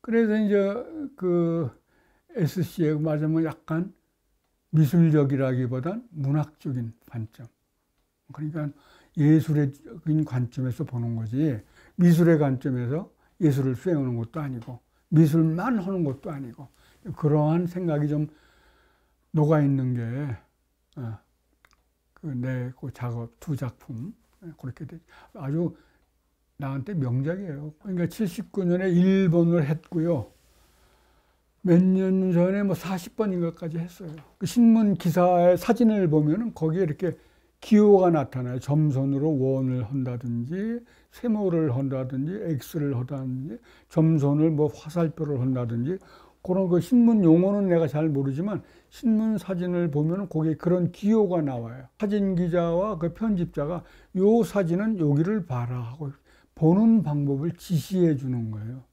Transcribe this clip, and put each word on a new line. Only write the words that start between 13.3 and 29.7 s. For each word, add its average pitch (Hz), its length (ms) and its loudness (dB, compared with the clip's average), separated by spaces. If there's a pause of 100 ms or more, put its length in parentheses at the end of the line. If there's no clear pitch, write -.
예술을 131 340 2
수행하는 139 400 -2
것도 117 240 -8
아니고 127 400 -12 (300)
미술만 165 720 2
하는 185 260 -4
것도 143 260 -6
아니고, 135 380 -12 (480)
그러한 156 500 0
생각이 165 400 -2
좀 151 200 -2 (1040)
녹아있는 143 640 2
게, 120 440 -6 (640)
어, 113 180 -12 (960)
그 - 140 -14
내 127 520 -6
그 127 140 -12
작업 117 460 -10
두 143 180 -8
작품, 131 560 -12 (440)
그렇게 131 280 -14
되-, 165 140 -18 (340)
아주 160 420 -6 (840)
나한테 139 320 -8
명작이에요. 147 880 -6
그러니까 175 260 -4
칠십구 196 560 -6
년에 180 280 0
일 190 380 4
번을 170 360 4
했고요. 160 640 -4 (1400)